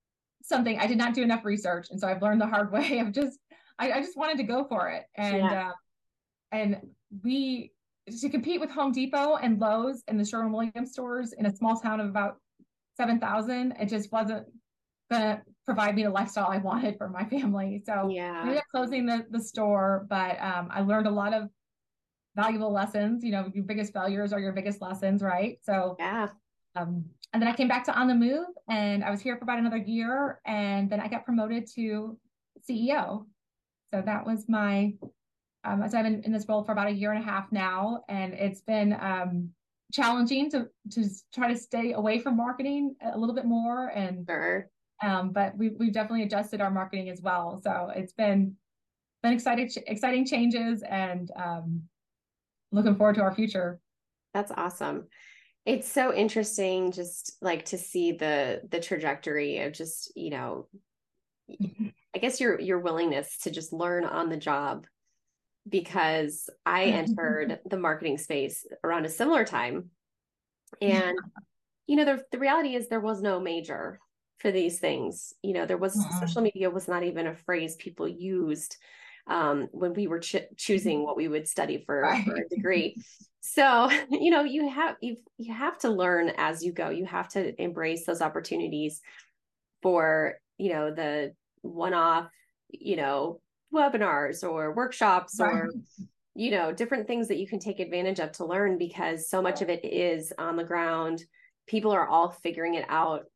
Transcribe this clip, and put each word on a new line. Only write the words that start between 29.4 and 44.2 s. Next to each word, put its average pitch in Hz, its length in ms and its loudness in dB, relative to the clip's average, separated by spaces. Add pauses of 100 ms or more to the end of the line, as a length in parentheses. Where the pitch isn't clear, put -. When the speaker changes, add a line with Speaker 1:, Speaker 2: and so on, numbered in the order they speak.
Speaker 1:
about 240 140 0
another 233 180 2
year. 226 720 -2
And 202 420 0
then 208 100 0
I 214 100 -4
got 233 180 -6
promoted 226 480 0
to 220 440 -4 (440)
C 240 260 -2
E 285 80 4
O. 214 300 -4 (640)
So 196 80 0
that 208 240 -2
was 220 240 -2
my, 202 460 4 (680)
um, 202 240 0
so 226 100 0
I've 220 60 2
been 220 180 0
in 220 100 0
this 214 160 -2
role 214 140 2
for 214 100 -2
about 202 160 0
a 208 40 0
year 202 200 0
and 214 100 -2
a 220 40 -6
half 196 240 -4
now. 196 580 -2
And 190 260 -4
it's 196 260 -2
been, 208 400 2
um, 180 500 -2 (420)
challenging 247 580 2
to, 254 180 -2 (220)
to 233 100 -2
s-, 202 240 -2 (100)
try 247 140 2
to 240 80 0
stay 233 360 -2
away 214 260 2
from 240 180 0
marketing 269 680 0
a 226 160 -4
little 226 160 0
bit 240 120 -2
more. 233 420 0
And, 185 400 -4